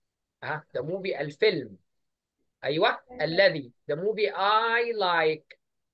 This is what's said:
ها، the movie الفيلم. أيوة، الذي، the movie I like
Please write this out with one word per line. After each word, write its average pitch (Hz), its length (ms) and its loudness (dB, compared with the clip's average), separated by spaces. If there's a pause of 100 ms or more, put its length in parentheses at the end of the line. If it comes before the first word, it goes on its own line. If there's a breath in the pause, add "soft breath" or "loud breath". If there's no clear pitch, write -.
(420)
ها، 147 220 -6 (140)
the - 20 -4
movie 180 400 -6
الفيلم. 147 560 -2 (880)
أيوة، 160 360 0 (200)
الذي، 160 520 2 (200)
the - 20 0
movie 202 420 -2
I 226 640 2
like 160 600 0 (360)